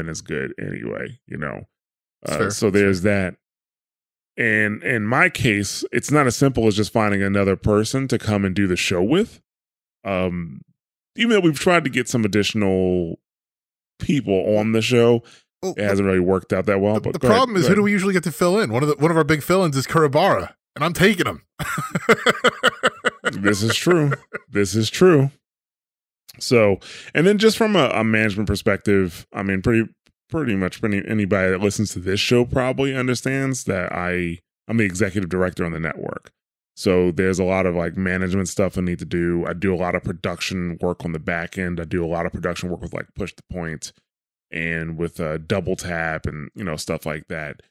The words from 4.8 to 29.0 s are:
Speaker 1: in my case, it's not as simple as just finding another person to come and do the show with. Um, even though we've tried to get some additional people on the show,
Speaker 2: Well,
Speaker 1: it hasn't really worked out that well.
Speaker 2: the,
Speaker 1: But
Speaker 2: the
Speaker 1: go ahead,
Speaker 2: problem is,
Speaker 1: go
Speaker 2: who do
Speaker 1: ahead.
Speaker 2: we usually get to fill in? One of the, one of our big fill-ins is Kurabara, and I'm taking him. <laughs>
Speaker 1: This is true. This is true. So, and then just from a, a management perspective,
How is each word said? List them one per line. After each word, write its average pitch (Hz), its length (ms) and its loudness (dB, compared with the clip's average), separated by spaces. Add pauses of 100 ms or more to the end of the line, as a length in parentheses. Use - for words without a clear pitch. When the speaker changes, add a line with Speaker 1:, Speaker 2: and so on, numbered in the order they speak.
Speaker 1:
in 120 220 -2
my 147 240 2
case, - 640 -2
it's - 180 -4
not 147 160 4
as 120 100 0
simple 127 320 2
as 101 80 4
just 104 160 -2
finding 104 300 2
another 98 340 2
person 110 520 0
to 120 100 0
come 104 260 0
and 92 120 0
do 101 120 2
the 90 80 0
show 90 280 0
with. 170 360 0 (640)
Um, 90 580 -4 (540)
even 233 140 0
though 214 120 4
we've 160 180 4
tried 175 240 4
to 139 80 -2
get 120 180 -2
some 117 160 2
additional 95 920 0 (800)
people 104 580 0
on 107 140 0
the 110 100 2
show, 117 400 4 (400)
Speaker 2:
Well, 185 160 -6
Speaker 1:
it 104 60 -2
hasn't 101 240 2
really 92 120 2
worked 92 320 0
out 92 140 -2
that 98 160 0
well. 104 140 2
Speaker 2:
the, 107 60 -2
Speaker 1:
But - 120 -4
Speaker 2:
the 170 60 -4
Speaker 1:
go 127 80 0
ahead, - 100 6
Speaker 2:
problem 240 200 2
is, 160 60 2
Speaker 1:
go 120 60 2
Speaker 2:
who 196 60 4
do 208 60 2
Speaker 1:
ahead. 202 40 2
Speaker 2:
we 208 60 2
usually 196 220 0
get 180 100 0
to 170 80 -4
fill 180 280 0
in? 151 140 0
One 123 80 2
of 147 80 0
the, 147 60 2
one 156 160 2
of 170 60 2
our 160 60 4
big 147 200 0
fill-ins 175 340 2
is 127 80 -2
Kurabara, 147 720 2 (200)
and 135 80 -4
I'm 165 100 0
taking 175 340 2
him. 92 160 -8 (180)
<laughs> - 640 -2 (1080)
Speaker 1:
This 101 320 0
is 113 120 0
true. 160 360 2 (380)
This 101 260 0
is 110 140 2
true. 151 420 6 (1080)
So, 107 400 4 (360)
and 151 100 4
then 208 120 6
just 214 200 4
from 214 180 2
a, 139 140 4
a 110 140 0
management 110 440 2
perspective, 98 840 0